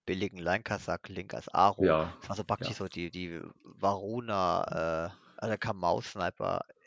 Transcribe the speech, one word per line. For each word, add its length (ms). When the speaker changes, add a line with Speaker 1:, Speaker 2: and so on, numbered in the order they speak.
Speaker 1:
billigen 340
Line-Kassak-Link 960
als 160
Aro. 420
Speaker 2:
Ja, 280
Speaker 1:
Das 100
war 60
so 80
praktisch 280
Speaker 2:
ja. 40
Speaker 1:
so 120
die, 240
die 300
Varuna, 1000
äh, 20
also 140
der 80
Kamau-Sniper 1040